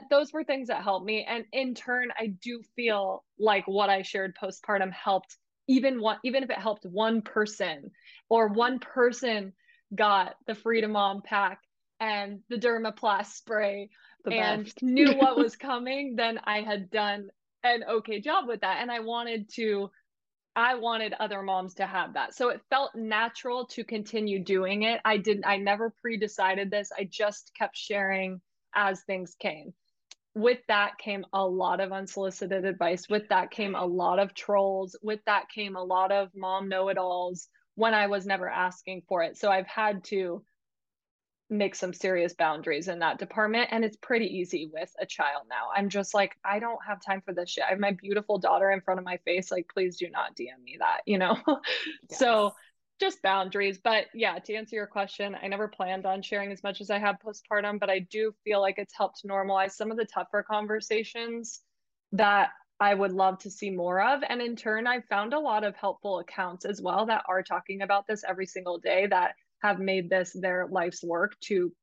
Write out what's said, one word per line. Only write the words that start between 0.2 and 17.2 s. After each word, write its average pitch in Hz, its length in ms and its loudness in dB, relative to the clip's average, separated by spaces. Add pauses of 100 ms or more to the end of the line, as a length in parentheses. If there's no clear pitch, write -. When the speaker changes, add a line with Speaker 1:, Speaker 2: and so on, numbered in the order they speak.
Speaker 1:
were 311 100 -4
things 269 260 -2
that 185 140 -2
helped 190 220 0
me. 214 200 -2
And 233 260 -4
in 262 240 -2
turn, 247 420 -2
I 226 100 -2
do 226 360 -8 (120)
feel 202 480 0 (140)
like 202 300 4
what 196 220 2
I 196 120 4
shared 190 340 -4
postpartum 190 580 -2
helped, 190 440 0 (300)
even 262 340 4
one, 214 220 0
even 262 200 2
if 233 60 -8
it - 80 -2
helped 190 280 -4
one 220 360 2
person, 202 680 -2 (380)
or 226 200 6
one 233 300 2
person 233 720 0 (400)
got 202 420 4 (120)
the 220 80 -4
Frida 220 320 2
Mom 202 340 0
pack 196 400 0 (380)
and 202 500 -4
the 240 80 -4
Dermaplast 220 720 0
spray 202 600 -4 (360)
Speaker 2:
The 196 60 -2
Speaker 1:
and 214 340 0
Speaker 2:
best. - 180 -10
<laughs> - 0 -
Speaker 1:
knew 269 300 8
what 262 240 6
was 233 180 4
coming, 262 600 -4
then 226 260 0
I 208 180 0
had 202 280 -4
done 208 400 -2 (340)